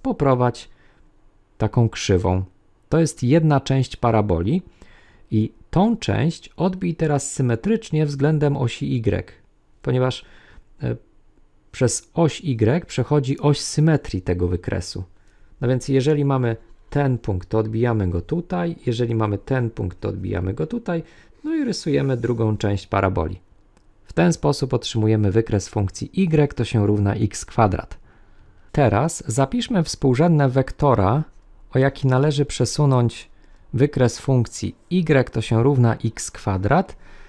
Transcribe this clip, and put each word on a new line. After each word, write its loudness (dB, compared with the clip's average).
poprowadź 0
taką 2
krzywą. 0
To 2
jest -2
jedna 4
część -2
paraboli 0
i 0
tą 2
część -2
odbij -2
teraz -2
symetrycznie 0
względem 0
osi -2
y, 0
ponieważ, -2
e, -4
przez -2
oś 0
y 0
przechodzi -2
oś 2
symetrii 0
tego -2
wykresu. -6
No -2
więc -2
jeżeli 2
mamy 0
ten 0
punkt, -6
to 0
odbijamy 0
go -2
tutaj, -4
jeżeli -2
mamy 0
ten -2
punkt, -8
to -6
odbijamy -4
go -6
tutaj, -6
no -4
i -2
rysujemy -2
drugą 0
część -2
paraboli. 0
W -18
ten 4
sposób -2
otrzymujemy 0
wykres 0
funkcji -6
y, 2
to -2
się 0
równa 2
x -4
kwadrat. 0
Teraz 2
zapiszmy 0
współrzędne 2
wektora, 2
o 2
jaki 2
należy 2
przesunąć 0
wykres 2
funkcji -2
y, 2
to -4
się 2
równa 4
x -6
kwadrat, 0